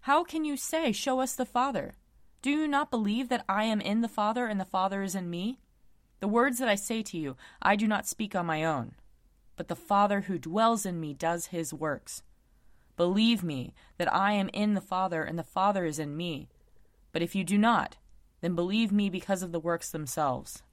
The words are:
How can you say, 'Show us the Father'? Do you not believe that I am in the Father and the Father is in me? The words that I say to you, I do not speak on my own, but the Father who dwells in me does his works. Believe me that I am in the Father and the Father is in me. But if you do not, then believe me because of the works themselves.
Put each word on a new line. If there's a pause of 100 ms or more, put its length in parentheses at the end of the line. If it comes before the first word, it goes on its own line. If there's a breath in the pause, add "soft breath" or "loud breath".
How
can
you
say,
'Show
us
the
Father'? (460)
Do
you
not
believe
that
I
am
in
the
Father
and
the
Father
is
in
me? (600)
The
words
that
I
say
to
you, (240 loud breath)
I
do
not
speak
on
my
own, (600)
but
the
Father
who
dwells
in
me
does
his
works. (760)
Believe
me (240 soft breath)
that
I
am
in
the
Father
and
the
Father
is
in
me. (640)
But
if
you
do
not, (440)
then
believe
me
because
of
the
works
themselves. (120)